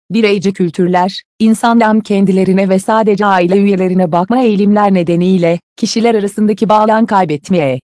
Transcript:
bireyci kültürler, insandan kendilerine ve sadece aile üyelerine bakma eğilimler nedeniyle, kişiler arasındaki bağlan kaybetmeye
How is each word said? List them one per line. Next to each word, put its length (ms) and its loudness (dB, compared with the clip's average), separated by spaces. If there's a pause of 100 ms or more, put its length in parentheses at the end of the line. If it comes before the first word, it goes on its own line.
(100)
bireyci 420 0
kültürler, 680 -2 (160)
insandan 600 2
kendilerine 680 0
ve 100 2
sadece 480 0
aile 300 2
üyelerine 560 0
bakma 300 0
eğilimler 520 2
nedeniyle, 640 0 (180)
kişiler 380 -2
arasındaki 540 -2
bağlan 380 2
kaybetmeye 840 -2